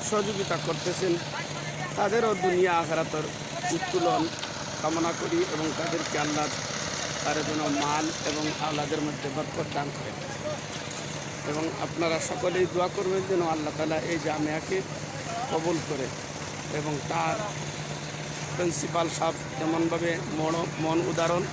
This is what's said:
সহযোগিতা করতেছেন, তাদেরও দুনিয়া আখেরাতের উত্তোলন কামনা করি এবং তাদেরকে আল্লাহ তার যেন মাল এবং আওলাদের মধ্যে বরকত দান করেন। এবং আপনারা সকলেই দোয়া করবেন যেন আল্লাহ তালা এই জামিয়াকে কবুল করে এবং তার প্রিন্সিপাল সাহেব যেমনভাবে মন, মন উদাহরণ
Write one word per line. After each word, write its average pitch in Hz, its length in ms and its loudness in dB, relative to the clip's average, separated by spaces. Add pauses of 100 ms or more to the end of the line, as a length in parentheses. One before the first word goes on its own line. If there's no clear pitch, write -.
সহযোগিতা 202 460 2 (120)
করতেছেন, 170 460 2 (840)
তাদেরও 214 340 4 (120)
দুনিয়া 180 380 6
আখেরাতের 156 440 0 (500)
উত্তোলন 339 480 2 (580)
কামনা 165 300 2 (100)
করি 170 180 2 (140)
এবং 156 140 0 (120)
তাদেরকে 160 360 0 (100)
আল্লাহ 151 200 2 (800)
তার 147 140 2 (100)
যেন 156 140 2 (200)
মাল 151 240 4 (240)
এবং 151 140 0 (220)
আওলাদের 147 400 0
মধ্যে 147 300 -2
বরকত 151 400 -2
দান 143 200 0
করেন। - 200 -6 (1400)
এবং 151 120 0 (220)
আপনারা 165 320 0 (120)
সকলেই 180 440 2
দোয়া 180 220 2
করবেন 190 340 2
যেন 185 120 4 (120)
আল্লাহ 151 240 -2
তালা 156 200 2 (140)
এই 170 60 2 (100)
জামিয়াকে 156 500 0 (720)
কবুল 165 280 2 (120)
করে 131 180 -2 (720)
এবং 151 140 -2 (180)
তার 165 260 2 (1160)
প্রিন্সিপাল 170 520 2 (100)
সাহেব 165 180 2 (220)
যেমনভাবে 165 540 2 (260)
মন, 156 180 2 (280)
মন 160 140 4 (140)
উদাহরণ 165 420 4